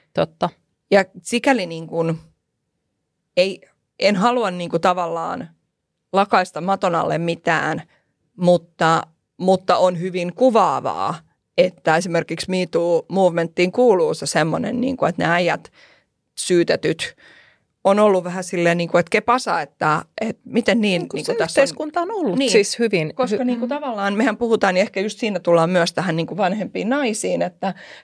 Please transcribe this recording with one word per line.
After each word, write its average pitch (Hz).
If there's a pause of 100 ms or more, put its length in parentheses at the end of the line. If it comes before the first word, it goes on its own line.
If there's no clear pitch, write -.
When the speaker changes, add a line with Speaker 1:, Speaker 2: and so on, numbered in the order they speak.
(140)
Speaker 1:
Totta. 165 (420)
Speaker 2:
Ja 190 (160)
sikäli, 233
niin 165
kuin, 165 (1160)
ei, 185 (380)
en 202
halua, 226
niin 175
kuin, 170
tavallaan 170 (640)
lakaista 190
maton 190
alle 156
mitään, 165 (540)
mutta, 170 (360)
mutta 185
on 180
hyvin 180
kuvaavaa, 143 (420)
että 175
esimerkiksi 165
Me 185
Too-movementtiin 170
kuuluu 185
se 160
semmoinen, 156
niin 262
kuin, 151
että 170
ne 165
äijät, 170 (640)
syytetyt, 165 (680)
on 196
ollut 196
vähän 180
silleen, 175
niin 170
kuin, 175
että 170
kepasa, 208
että, 156 (200)
että 220
miten 226
niin, 196
Speaker 1:
Niin -
kuin -
Speaker 2:
niin -
Speaker 1:
se -
Speaker 2:
kuin 466
tässä -
on -
Speaker 1:
yhteiskunta 311
on 359
ollut 311
Speaker 2:
Niin. 269
Speaker 1:
siis 214
hyvin 190
Speaker 2:
Koska, 220
Speaker 1:
hy- 262
Speaker 2:
niin 247
kuin, 240
tavallaan 240
mehän 214
puhutaan, 214
niin 180
ehkä 208
just 202
siinä 208
tullaan 170
myös 175
tähän, 165
niin 165
kuin, 156
vanhempiin 190
naisiin, 220
että 180 (300)